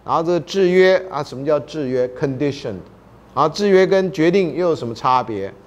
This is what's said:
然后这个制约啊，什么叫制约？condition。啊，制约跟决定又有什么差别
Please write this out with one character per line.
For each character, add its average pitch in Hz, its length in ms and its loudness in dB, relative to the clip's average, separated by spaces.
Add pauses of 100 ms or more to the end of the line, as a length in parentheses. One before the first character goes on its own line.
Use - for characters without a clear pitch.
然 127 100 -2
后 160 80 0
这 165 80 -2
个 175 100 2
制 190 280 0
约 185 420 4
啊， 143 100 -6
什 135 160 -10
么 135 80 -10
叫 151 160 0
制 143 280 -8
约？ 127 200 0
condition。 135 640 -4 (600)
啊， 147 140 2
制 202 200 -2
约 190 160 6
跟 190 280 2
决 160 180 2
定 175 240 0
又 175 140 -2
有 156 80 0
什 123 100 -8
么 113 80 -6
差 127 260 2
别 104 320 -6 (140)